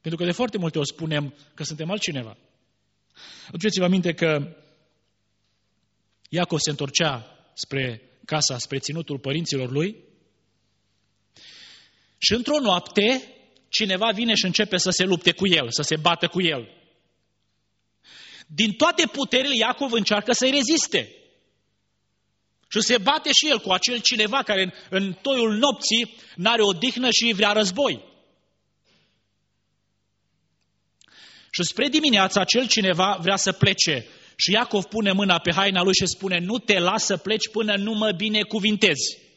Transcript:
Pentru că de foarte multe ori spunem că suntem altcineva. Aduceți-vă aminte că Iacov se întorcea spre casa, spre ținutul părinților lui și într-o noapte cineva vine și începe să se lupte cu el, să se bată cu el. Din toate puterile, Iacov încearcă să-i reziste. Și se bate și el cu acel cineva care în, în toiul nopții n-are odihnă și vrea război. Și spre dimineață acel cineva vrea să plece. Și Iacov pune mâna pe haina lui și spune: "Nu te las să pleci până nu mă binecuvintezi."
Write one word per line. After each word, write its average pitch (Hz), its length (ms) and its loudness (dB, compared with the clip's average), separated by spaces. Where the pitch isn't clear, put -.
Pentru 165 180 -6
că 175 60 -2
de 175 60 0
foarte 226 260 -2
multe 160 200 -2
ori 143 100 0
spunem 147 460 -6
că 156 100 -14
suntem 156 280 -8
altcineva. 143 460 -6
Aduceți-vă 185 380 -2
aminte 175 280 2
că 156 420 0
Iacov 165 300 -2
se - 100 -2
întorcea 139 720 -4
spre 127 480 -6
casa, 143 320 -2
spre 135 220 -6
ținutul 147 400 -8
părinților 139 520 -4
lui 170 240 -2
și - 160 2
într-o 277 260 0
noapte 214 760 0
cineva 208 420 0
vine 226 220 0
și 190 120 0
începe 196 320 0
să 185 120 0
se 180 140 0
lupte 180 280 2
cu 196 160 -2
el, 156 220 2
să 135 120 -4
se 156 140 -2
bată 170 320 0
cu 185 140 -2
el. 143 340 -4
Din 208 200 2
toate 339 380 2
puterile, 269 440 0
Iacov 233 360 0
încearcă 214 400 0
să-i 254 200 2
reziste. 269 640 0
Și 214 140 -2
se 240 160 2
bate 285 320 0
și 294 200 4
el 233 100 2
cu 190 120 -4
acel 240 280 0
cineva 220 440 0
care 196 180 0
în, 180 100 -2
în 196 240 -2
toiul 233 440 0
nopții 233 580 0
n-are 220 260 2
odihnă 226 480 0
și 226 240 2
vrea 208 180 2
război. 208 520 0
Și - 140 -4
spre 240 240 -2
dimineață 247 520 2
acel 226 280 0
cineva 190 540 2
vrea 190 140 0
să 190 160 0
plece. 160 560 0
Și - 160 -2
Iacov 208 320 0
pune 202 280 -2
mâna 190 280 2
pe 170 140 0
haina 190 300 2
lui 190 100 4
și 185 140 2
spune: 185 320 -4
"Nu 196 180 -4
te 196 220 2
las 190 260 0
să 196 120 0
pleci 214 340 -4
până 214 240 -2
nu 208 180 -2
mă 214 180 0
binecuvintezi." 208 1080 0